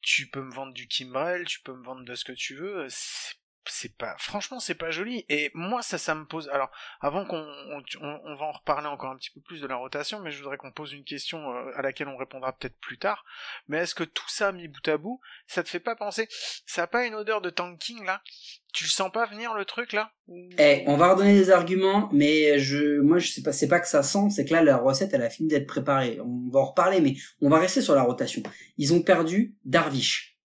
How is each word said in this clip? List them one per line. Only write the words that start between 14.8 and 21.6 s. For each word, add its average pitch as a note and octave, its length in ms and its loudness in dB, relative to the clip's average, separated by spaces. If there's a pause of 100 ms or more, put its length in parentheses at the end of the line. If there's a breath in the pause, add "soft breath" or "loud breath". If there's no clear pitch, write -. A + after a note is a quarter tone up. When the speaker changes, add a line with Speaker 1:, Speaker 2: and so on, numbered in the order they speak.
Speaker 1:
à D3+ 80 2
bout, G#3 240 -8 (260 loud breath)
ça - 160 -4
te - 60 -6
fait F3+ 100 -8
pas A#3 160 -4
penser, A3 320 -6 (400 loud breath)
ça - 180 -2
a - 20 -4
pas A#3+ 200 -2
une A3 80 -8
odeur G#3+ 280 -4
de F3 80 -4
tanking, F3+ 540 -12
là ? F#3+ 180 -6 (500 loud breath)
Tu - 120 -6
le D#3+ 60 -4
sens F#3+ 200 0
pas A3+ 160 -2
venir, A3 280 -10
le G3+ 100 -4
truc, - 280 -8
là ? G#3+ 200 -2 (160)
Ou F3+ 280 -18
Speaker 2:
Eh, D3 300 6
on C#3+ 100 2
va F3 160 8
redonner G3+ 220 8
des F#3+ 160 8
arguments, F#3+ 640 4